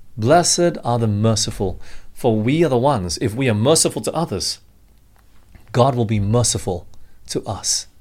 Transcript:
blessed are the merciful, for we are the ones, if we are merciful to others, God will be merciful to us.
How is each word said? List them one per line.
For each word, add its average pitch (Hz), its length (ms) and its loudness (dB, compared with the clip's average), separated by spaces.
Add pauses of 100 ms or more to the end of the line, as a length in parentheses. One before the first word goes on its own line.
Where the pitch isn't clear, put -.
(160)
blessed 165 680 2
are 120 160 0
the 117 80 2
merciful, 107 760 0 (320)
for 113 240 2
we 135 260 2
are 160 60 4
the 127 80 2
ones, 117 400 0
if 107 160 -2
we 131 160 0
are 107 60 2
merciful 139 480 2
to - 100 -2
others, - 460 -4 (1120)
God 127 240 4
will 120 100 0
be 107 140 0
merciful 104 640 0 (440)
to - 160 -4
us. - 420 -4 (140)